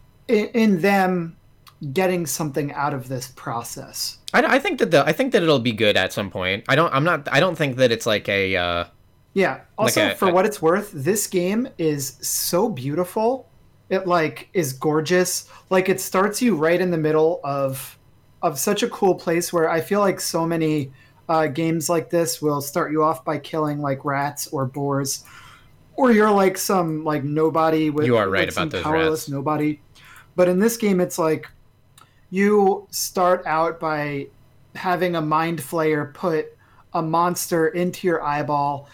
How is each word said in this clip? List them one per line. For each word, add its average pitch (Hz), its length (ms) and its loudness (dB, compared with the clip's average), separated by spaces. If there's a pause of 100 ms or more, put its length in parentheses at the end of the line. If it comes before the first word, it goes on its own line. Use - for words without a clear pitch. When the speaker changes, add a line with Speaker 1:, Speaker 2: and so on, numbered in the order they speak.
(280)
Speaker 1:
in, 208 200 2
in 214 340 2
them 185 540 0 (580)
getting 185 320 0
something 147 460 -4
out 143 200 -2
of 131 160 -8
this 127 200 -8
process. - 920 -10 (160)
Speaker 2:
I, 240 220 4
I - 20 4
think 359 220 -2
that 208 100 0
the, 151 140 6
I 175 80 0
think 262 200 -2
that 202 100 4
it'll 156 160 4
be 117 140 -2
good 104 240 2
at 92 160 0
some 98 180 -6
point. 95 380 -4
I 131 80 2
don't, 165 180 2
I'm 139 100 2
not, 160 280 0
I 135 80 4
don't 175 160 2
think 139 200 -2
that 127 140 6
it's 117 160 -2
like 104 220 0
a, 98 280 2
uh, 87 280 0 (500)
Speaker 1:
Yeah. 170 200 2
Speaker 2:
like - 80 -18 (160)
Speaker 1:
Also, 208 320 2
Speaker 2:
a, 196 40 -2
Speaker 1:
for 196 140 0
Speaker 2:
a 175 40 2
Speaker 1:
what 185 140 4
it's 208 160 -4
worth, 185 300 2
this 175 340 -2
game 196 500 -2
is 147 440 -2
so - 480 -2
beautiful. 180 800 -4 (420)
It, 190 160 -2
like, 165 480 0
is 151 180 0
gorgeous. 160 760 0 (180)
Like, 185 200 2
it 185 120 2
starts 202 400 0
you 240 140 4
right 160 260 2
in 180 100 0
the 170 80 0
middle 156 440 2
of, 139 560 -4 (440)
of 160 160 -2
such 208 240 -2
a 185 60 0
cool 185 260 0
place 170 380 -2
where 165 160 2
I 165 120 0
feel 196 200 0
like 196 200 0
so 165 260 -2
many, 156 460 -2 (360)
uh, 160 200 2
games 165 420 -2
like 165 200 0
this 170 300 0
will 147 200 0
start 147 320 -4
you 156 100 2
off 160 220 0
by 151 140 -4
killing, 151 420 -4
like, 139 240 -4
rats 143 420 -4
or 135 200 -4
boars, 139 580 -4 (720)
or 262 160 4
you're, 214 180 6
like, 190 260 4
some, 160 480 -2
like, 151 200 -2
nobody 156 640 2
with, 147 160 0
Speaker 2:
You 120 100 4
are 104 120 2
right 95 180 0
Speaker 1:
like, 87 60 -6
some 90 160 -2
Speaker 2:
about - 40 -10
those 92 100 -4
Speaker 1:
powerless 156 400 0
Speaker 2:
rats. - 60 -14
Speaker 1:
nobody. 147 520 -2 (560)
But 180 120 4
in 180 100 2
this 226 180 2
game, 196 240 2
it's 180 180 -2
like 156 300 0 (840)
you 196 600 4
start 180 540 0
out 165 340 0
by 147 480 -4 (480)
having 175 420 -2
a 165 40 -2
mind 156 380 0
flayer 151 560 -2
put 156 320 -2 (480)
a 170 80 -2
monster 165 640 0
into 175 380 -4
your 170 160 0
eyeball, 143 720 -2